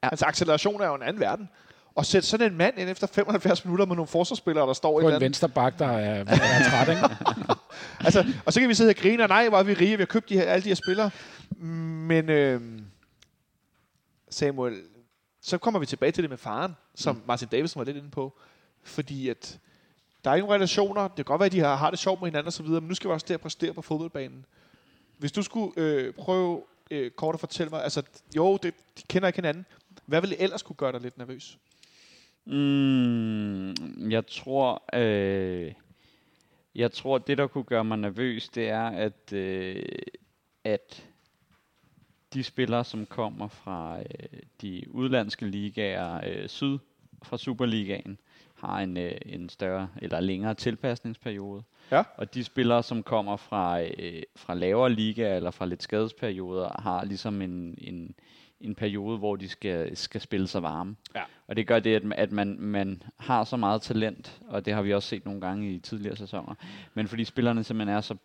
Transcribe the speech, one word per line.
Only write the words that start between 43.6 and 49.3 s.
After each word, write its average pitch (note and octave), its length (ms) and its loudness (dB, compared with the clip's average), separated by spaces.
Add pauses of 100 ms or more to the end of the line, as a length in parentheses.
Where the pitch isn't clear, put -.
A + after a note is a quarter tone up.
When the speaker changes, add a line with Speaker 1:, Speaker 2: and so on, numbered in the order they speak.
Speaker 1:
øh, - 60 -10 (580)
de F#2 280 -8
udlandske B2 560 -2
ligaer, G2 800 -4
øh, G2 220 -8
syd C#3 300 -4 (440)
fra - 160 -10
Superligaen, G#2+ 800 -4 (360)
har F#2+ 260 -8
en, F#2 160 -4
øh, F2 160 -4 (140)
en F2+ 220 -12